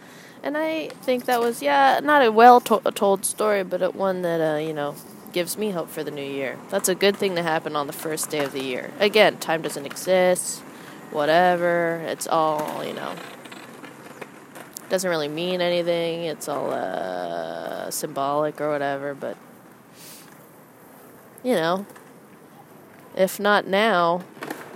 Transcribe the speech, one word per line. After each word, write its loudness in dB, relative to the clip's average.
And -4
I -2
think -2
that 2
was, -2
yeah, 4
not 6
a 4
well 12
to-, 2
told 2
story, 0
but -4
it, 0
one -2
that, 0
uh, 0
you -4
know, -6
gives -2
me -2
hope -4
for -8
the -6
new -10
year. -6
That's 0
a 4
good 4
thing 0
to 0
happen -2
on -2
the -8
first -6
day 0
of -6
the -6
year. -6
Again, 6
time -2
doesn't -8
exist, 0
whatever. 2
It's -6
all, -2
you -8
know, -8
doesn't 0
really -2
mean -4
anything. 0
It's -6
all, -4
uh, -6
symbolic -4
or -2
whatever, -4
but, -10
you 0
know, 0
if 0
not 4
now, 2